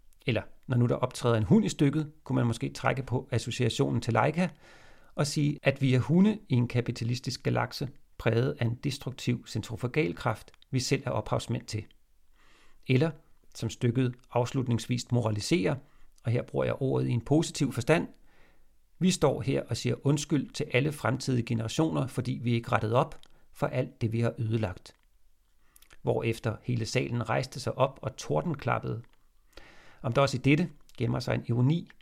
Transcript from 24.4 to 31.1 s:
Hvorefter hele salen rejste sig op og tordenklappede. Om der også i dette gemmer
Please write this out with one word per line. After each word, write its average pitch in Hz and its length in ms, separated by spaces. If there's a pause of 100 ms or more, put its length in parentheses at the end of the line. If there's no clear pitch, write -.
Hvorefter 117 640
hele 117 220
salen 120 440
rejste 127 300
sig - 180
op 135 240
og - 160
tordenklappede. - 840 (1000)
Om 120 120
der 139 80
også 135 160
i - 20
dette 151 300 (280)
gemmer 120 220